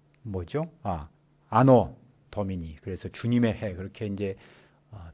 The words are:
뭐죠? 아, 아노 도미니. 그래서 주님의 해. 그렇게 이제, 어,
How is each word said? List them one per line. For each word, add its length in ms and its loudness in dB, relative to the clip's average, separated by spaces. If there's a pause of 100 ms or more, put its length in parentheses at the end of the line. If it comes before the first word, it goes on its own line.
(240)
뭐죠? 480 -6 (100)
아, 280 -6 (400)
아노 460 6 (360)
도미니. 500 -6
그래서 280 -10
주님의 440 0
해. 220 -8
그렇게 320 -10
이제, 280 -6 (540)
어, 240 -18